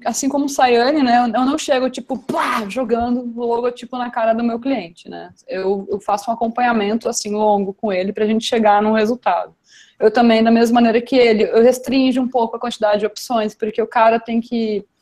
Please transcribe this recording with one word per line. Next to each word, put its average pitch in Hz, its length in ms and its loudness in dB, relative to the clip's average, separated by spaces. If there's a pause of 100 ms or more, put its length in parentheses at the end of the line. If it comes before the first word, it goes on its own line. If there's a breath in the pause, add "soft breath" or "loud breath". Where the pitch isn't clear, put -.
assim 254 240 -4
como 285 180 -2
o - 20 -2
Sayane, 262 540 2
né, 240 160 4
eu, 240 220 0
eu 254 60 0
não 285 100 0
chego, 262 320 0
tipo, 254 300 -8
plá, 247 500 -4
jogando 240 520 -2
o 240 260 -8
logotipo 240 500 -4
na 240 140 -8
cara 226 220 0
do 226 100 -2
meu 233 160 -2
cliente, 233 500 -8
né? 170 220 -16 (160)
Eu, 190 440 -4
eu 196 100 -4
faço 202 300 -4
um 226 40 -2
acompanhamento, 226 720 -2
assim, 226 240 -6
longo 208 400 0
com 202 200 -4
ele 185 200 -2
pra 214 140 -2
gente 220 180 0
chegar 208 380 2
num 214 100 2
resultado. 214 600 -2 (460 soft breath)
Eu 233 100 6
também, 226 320 4
da 226 80 4
mesma 226 240 4
maneira 233 260 4
que 240 160 -4
ele, 220 280 4
eu 226 180 2
restringo 254 580 2
um 247 80 0
pouco 233 280 -2
a - 20 -8
quantidade 214 420 0
de 214 60 -2
opções, 214 480 -4
porque 220 260 -4
o 220 60 0
cara 226 320 2
tem 233 220 -4
que, 220 440 -4 (180)